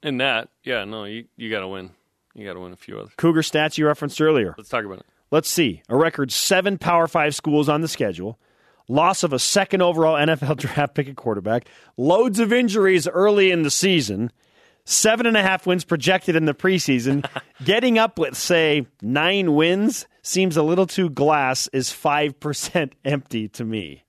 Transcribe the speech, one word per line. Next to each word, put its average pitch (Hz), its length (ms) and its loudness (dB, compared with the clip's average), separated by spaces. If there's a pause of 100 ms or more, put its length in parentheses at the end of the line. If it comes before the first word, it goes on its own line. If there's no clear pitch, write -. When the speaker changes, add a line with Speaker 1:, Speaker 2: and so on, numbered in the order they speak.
Speaker 1:
in 143 140 -6
that. 127 320 -4 (140)
Yeah, 117 220 -6
no, 107 200 -12
you, 110 200 -14 (120)
you 113 120 -12
gotta 101 180 -6
win. 92 220 -12 (460)
You 104 100 -16
gotta 90 140 -12
win 90 120 -16
a 90 60 -20
few 107 220 -14
others. 104 180 -16
Speaker 2:
Cougar 160 240 2
stats 151 380 -2
you 151 80 2
referenced 147 340 -2
earlier. 139 380 2
Speaker 1:
Let's 104 100 -20
talk 117 160 -4
about 95 140 -14
it. - 60 -20 (260)
Speaker 2:
Let's 151 180 0
see. 117 400 -2
A 117 80 -2
record 147 340 0
seven 190 460 0
Power 170 300 2
Five 151 260 0
schools 147 340 0
on 151 140 2
the 160 60 -2
schedule. 101 500 -6 (520)
Loss 165 340 2
of 165 80 0
a 127 80 0
second 196 420 0
overall 160 360 2
N 147 120 2
F 156 140 0
L 147 120 -2
<laughs> - 0 -
draft 143 400 -2
pick 143 120 -2
at 139 80 -16
quarterback. 110 520 -4 (300)
Loads 190 420 2
of 220 120 2
injuries 196 560 2
early 196 440 4
in 170 120 0
the 143 80 0
season. 120 600 0 (540)
Seven 226 400 2
and 226 120 2
a 208 40 4
half 190 240 0
wins 180 200 0
projected 170 500 0
in 160 100 2
the 147 80 2
preseason. 139 720 0 (200)
<laughs> - 180 -18
Getting 226 340 2
up 220 220 0
with, 135 160 -2
say, 156 500 2 (160)
nine 156 540 0
wins 185 500 2 (160)
seems 180 360 0
a 156 60 2
little 175 220 2
too 180 240 -2
glass 135 640 0
is 131 200 -4
five 147 480 -2
percent 147 540 -4 (120)
empty 135 440 -4
to - 140 -12
me. 98 460 -8